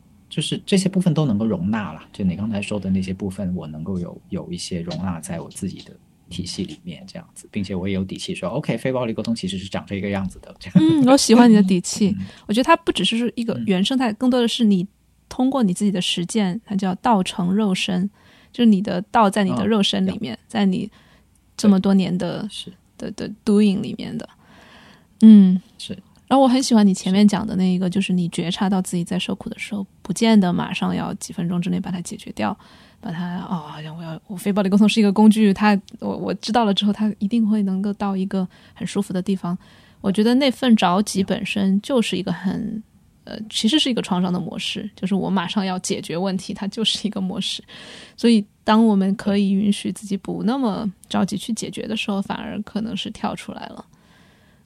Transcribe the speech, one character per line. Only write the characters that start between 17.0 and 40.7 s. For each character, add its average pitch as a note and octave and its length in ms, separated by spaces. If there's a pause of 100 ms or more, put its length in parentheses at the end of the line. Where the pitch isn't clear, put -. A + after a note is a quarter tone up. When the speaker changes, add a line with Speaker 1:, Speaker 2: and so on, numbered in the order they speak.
Speaker 2:
成 F3+ 280
肉 G3+ 220
身， F3+ 340 (440)
就 A#3+ 120
是 A#3 40
你 G3+ 120
的 F#3+ 300
道 A3 180
在 G3+ 160
你 F#3 120
的 - 100
肉 G#3 160
身 G3 240
里 F#3 140
面， - 160
Speaker 1:
嗯， - 20
有。 - 100
Speaker 2:
在 G3+ 160
你 F#3 280 (680)
这 A3 100
么 F#3+ 120
多 G3 120
年 F3+ 240
的， F3 360
Speaker 1:
是。 - 200 (280)
Speaker 2:
的， - 140
的 - 140 (160)
doing G3+ 380
里 - 160
面 - 180
的。 - 140 (920)
嗯。 G3 380 (200)
Speaker 1:
是。 - 180 (300)
Speaker 2:
然 C4 100
后 C4+ 60
我 C4 40
很 B3+ 140
喜 B3+ 140
欢 G#3 100
你 F#3 80
前 F#3 180
面 G3+ 160
讲 G3+ 180
的 G#3+ 100
那 F#3 180
一 F3+ 60
个， F#3 80
Speaker 1:
是。 - 20
Speaker 2:
就 F#3+ 100
是 F#3+ 140
你 F3 160
觉 E3+ 220
察 F#3+ 180
到 F#3+ 100
自 F#3 160
己 E3+ 80
在 F3 140
受 - 160
苦 - 160
的 - 80
时 - 160
候， G3+ 100 (200)
不 G3 100
见 A3+ 260
得 F3+ 140
马 E3+ 180
上 F3+ 240
要 - 200
几 - 180
分 E3+ 160
钟 F3+ 100
之 F3+ 120
内 F3+ 80
把 F#3 100
它 F3+ 120
解 G#3 140
决 - 180
掉， G#3 220 (460)
把 F#3+ 100
它， F3 280 (100)
哦， D#3+ 180
好 D3+ 140
像 D#3 160
我 E3+ 60
要， D#3+ 240
我 F#3 100
非 G3+ 160
暴 G#3 80
力 F#3+ 80
沟 G3+ 80
通 G#3+ 100
是 G#3+ 120
一 G#3+ 40
个 G3+ 80
工 G#3+ 160
具， G#3+ 240
它， G#3 240 (220)
我， G3+ 180
我 F#3 200
知 - 160
道 A#3 120
了 G#3 80
之 G3 140
后， G#3 80
它 G#3+ 240
一 G3+ 100
定 A#3 200
会 G#3+ 160
能 F#3+ 180
够 G3+ 120
到 G3+ 220
一 F#3+ 120
个 F#3+ 200 (280)
很 - 100
舒 G3+ 160
服 - 100
的 F#3 80
地 F#3+ 160
方。 F3+ 220 (420)
我 G3 120
觉 G#3 120
得 A#3+ 120
那 C4+ 160
份 B3 240